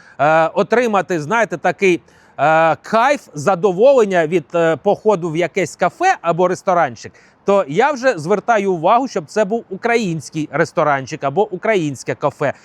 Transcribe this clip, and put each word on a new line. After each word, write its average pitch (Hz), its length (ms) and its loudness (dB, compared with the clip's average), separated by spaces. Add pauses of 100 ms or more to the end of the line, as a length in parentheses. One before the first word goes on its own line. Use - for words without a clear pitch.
(180)
е, 160 300 2
отримати, 202 720 -2
знаєте, 185 360 -2
такий, 180 440 0 (380)
е, 156 380 2
кайф, 254 580 -2
задоволення 190 920 2
від, 165 180 -2 (100)
е, 165 220 2
походу 190 540 0
в 151 60 -6
якесь 170 400 -4
кафе 339 460 0
або 170 260 2
ресторанчик, 170 640 -2 (320)
то 196 240 2
я 220 240 0
вже 247 260 -2
звертаю 196 540 0
увагу, 202 360 2
щоб 170 180 -8
це 214 180 -2
був 214 240 -4
український 185 840 -4
ресторанчик 147 720 -2
або 175 300 -2
українське 160 600 -4
кафе. 139 380 -2 (120)